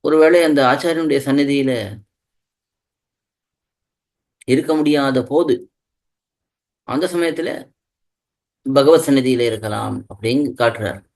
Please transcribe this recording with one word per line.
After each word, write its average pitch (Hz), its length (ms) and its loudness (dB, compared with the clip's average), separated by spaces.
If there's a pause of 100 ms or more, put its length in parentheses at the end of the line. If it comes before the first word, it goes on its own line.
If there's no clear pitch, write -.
ஒருவேளை 156 420 4
அந்த 143 240 2
ஆச்சாரியனுடைய 156 520 0
சந்நிதியில 135 800 -2 (2500)
இருக்க 151 280 0
முடியாத 143 480 0
போது, 143 500 -2 (1080)
அந்த 147 240 -4
சமயத்துல 170 680 -6 (1000)
பகவத் 143 360 4
சந்நிதியில 127 380 2
இருக்கலாம் 107 600 -6
அப்படின்னு 127 500 -4
காட்டுறார். 110 480 -2 (120)